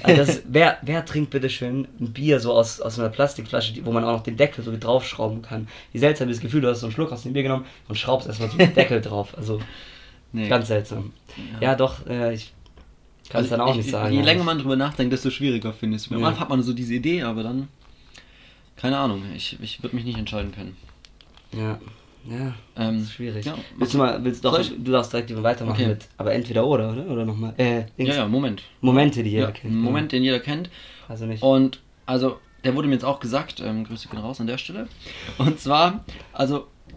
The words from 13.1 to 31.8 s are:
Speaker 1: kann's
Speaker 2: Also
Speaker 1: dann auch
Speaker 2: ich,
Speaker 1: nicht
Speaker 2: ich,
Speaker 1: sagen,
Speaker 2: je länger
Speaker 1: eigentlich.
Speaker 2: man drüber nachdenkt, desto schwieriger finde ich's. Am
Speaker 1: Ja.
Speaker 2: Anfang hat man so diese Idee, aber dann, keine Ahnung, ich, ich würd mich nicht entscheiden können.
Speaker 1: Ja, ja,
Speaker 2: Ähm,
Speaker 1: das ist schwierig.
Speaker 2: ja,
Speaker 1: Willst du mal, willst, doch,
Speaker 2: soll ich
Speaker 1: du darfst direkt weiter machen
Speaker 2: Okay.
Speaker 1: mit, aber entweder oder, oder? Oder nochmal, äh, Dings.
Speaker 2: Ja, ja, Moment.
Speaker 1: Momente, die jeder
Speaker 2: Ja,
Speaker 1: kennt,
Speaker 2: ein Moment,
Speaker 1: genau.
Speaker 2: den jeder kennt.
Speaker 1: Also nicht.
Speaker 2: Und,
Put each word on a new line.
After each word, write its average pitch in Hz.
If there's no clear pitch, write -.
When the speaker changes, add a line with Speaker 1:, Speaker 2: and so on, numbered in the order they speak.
Speaker 1:
kann's 120
Speaker 2:
Also -
Speaker 1:
dann 120
auch 127
Speaker 2:
ich, 120
Speaker 1:
nicht 110
Speaker 2:
ich, -
Speaker 1:
sagen, 107
Speaker 2:
je 139
länger 151
Speaker 1:
eigentlich. 175
Speaker 2:
man 165
drüber 135
nachdenkt, 135
desto 127
schwieriger 117
finde 110
ich's. -
Am 113
Speaker 1:
Ja. 117
Speaker 2:
Anfang -
hat 147
man 131
so 120
diese 120
Idee, 156
aber 113
dann, 131
keine 131
Ahnung, 107
ich, -
ich -
würd 120
mich 120
nicht 120
entscheiden 107
können. 95
Speaker 1:
Ja, 110
ja, 127
Speaker 2:
Ähm, 113
Speaker 1:
das 107
ist 107
schwierig. 110
Speaker 2:
ja, 151
Speaker 1:
Willst 123
du 143
mal, 120
willst, 120
doch, 135
Speaker 2:
soll 170
ich -
Speaker 1:
du 120
darfst 131
direkt 113
weiter 117
machen 113
Speaker 2:
Okay. 120
Speaker 1:
mit, 107
aber 101
entweder 117
oder, 113
oder? 131
Oder 117
nochmal, 110
äh, 120
Dings. 131
Speaker 2:
Ja, 147
ja, 117
Moment. 120
Speaker 1:
Momente, 127
die 110
jeder 107
Speaker 2:
Ja, 101
Speaker 1:
kennt, 110
Speaker 2:
ein 113
Moment, 139
Speaker 1:
genau. 127
Speaker 2:
den 127
jeder 127
kennt. 156
Speaker 1:
Also 113
nicht. 113
Speaker 2:
Und, 135